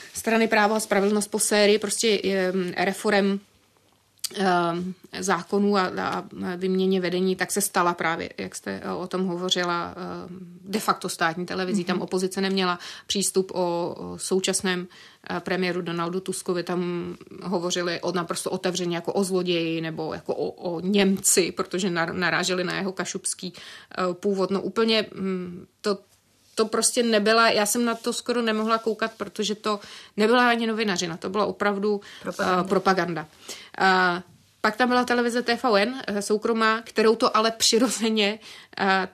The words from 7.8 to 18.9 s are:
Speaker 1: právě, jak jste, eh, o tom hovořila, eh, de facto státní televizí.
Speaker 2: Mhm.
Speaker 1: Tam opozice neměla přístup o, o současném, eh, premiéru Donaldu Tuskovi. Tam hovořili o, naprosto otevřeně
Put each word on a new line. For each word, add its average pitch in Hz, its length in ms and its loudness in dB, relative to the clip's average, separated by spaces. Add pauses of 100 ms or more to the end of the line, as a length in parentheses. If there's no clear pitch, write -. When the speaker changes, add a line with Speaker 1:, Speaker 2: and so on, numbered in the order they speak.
Speaker 1:
právě, 165 440 -4
jak 185 160 -10
jste, 98 300 -10
eh, - 60 -6
o 156 160 -6
tom 185 200 -2
hovořila, 175 680 -2
eh, 175 320 -10 (360)
de 196 160 -4
facto 196 280 -2
státní 170 380 -2
televizí. 185 340 -2
Speaker 2:
Mhm. 175 60 -2
Speaker 1:
Tam 180 160 0
opozice 185 380 -2
neměla 190 380 0 (280)
přístup 190 480 0
o, 175 440 -2
o 175 200 -10
současném, 185 680 0 (420)
eh, 175 100 -4
premiéru 180 420 -2
Donaldu 170 380 -4
Tuskovi. 185 420 -4
Tam 175 520 -4 (280)
hovořili 175 580 -2
o, 180 120 -4
naprosto 175 380 -4
otevřeně 180 460 -2